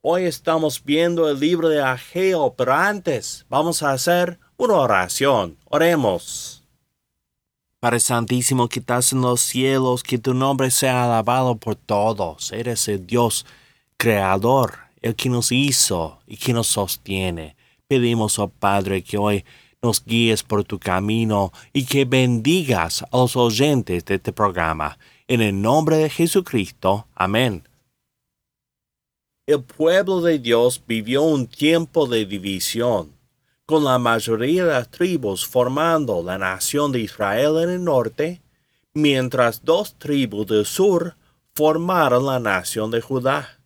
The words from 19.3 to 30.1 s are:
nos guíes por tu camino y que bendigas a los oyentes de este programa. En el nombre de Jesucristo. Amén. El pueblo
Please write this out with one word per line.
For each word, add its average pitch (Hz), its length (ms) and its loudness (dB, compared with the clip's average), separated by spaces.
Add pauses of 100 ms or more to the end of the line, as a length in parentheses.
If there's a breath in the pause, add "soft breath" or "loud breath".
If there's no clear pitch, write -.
nos 117 220 -2
guíes 113 400 0
por 104 180 -2
tu 98 160 -8
camino 104 760 0 (200 loud breath)
y 139 120 -2
que 139 200 0
bendigas 123 1000 0
a - 140 -4
los 127 180 2
oyentes 117 680 0
de 98 100 -2
este - 180 -6
programa. 80 640 -2 (300 soft breath)
En 120 160 2
el 98 180 2
nombre 151 360 2
de 156 120 2
Jesucristo. 113 1080 -2
Amén. 98 480 0 (1800)
El 139 200 0
pueblo 180 560 0